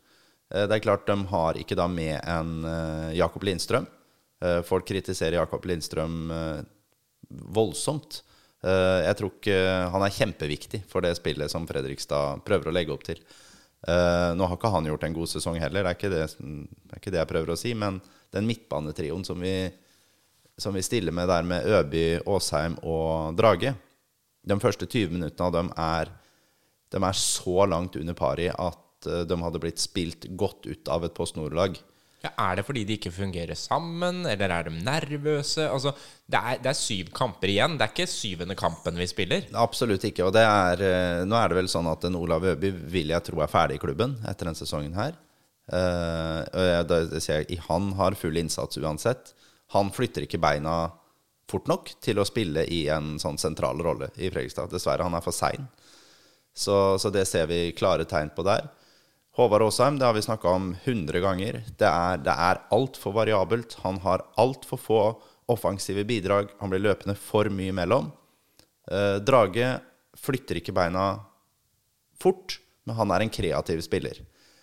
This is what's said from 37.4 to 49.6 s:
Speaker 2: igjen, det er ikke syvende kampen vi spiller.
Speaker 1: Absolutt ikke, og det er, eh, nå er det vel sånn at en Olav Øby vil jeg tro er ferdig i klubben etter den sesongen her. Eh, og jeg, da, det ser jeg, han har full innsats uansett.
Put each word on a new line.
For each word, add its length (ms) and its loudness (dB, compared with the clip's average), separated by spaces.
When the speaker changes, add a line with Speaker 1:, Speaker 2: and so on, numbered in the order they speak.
Speaker 2:
igjen, 260 2
det 60 2
er 80 0
ikke 180 -4
syvende 480 -6
kampen 400 -2
vi 80 0
spiller. 380 -2
Speaker 1:
Absolutt 480 2
ikke, 240 0
og 80 4
det 80 8
er, 400 6
eh, 460 2
nå 100 2
er 140 4
det 80 2
vel 100 0
sånn 160 0
at 220 -2
en 100 -2
Olav 240 0
Øby 300 0
vil 240 0
jeg 140 2
tro 160 -4
er 80 -2
ferdig 260 4
i 60 -12
klubben 320 -2
etter 240 -6
den 80 -8
sesongen 400 -6
her. 160 -4
Eh, 760 0
og 240 0
jeg, 240 4
da, 80 6
det 100 -4
ser 220 0
jeg, 240 -6
han 320 0
har 180 2
full 220 -2
innsats 420 -4
uansett. 480 -2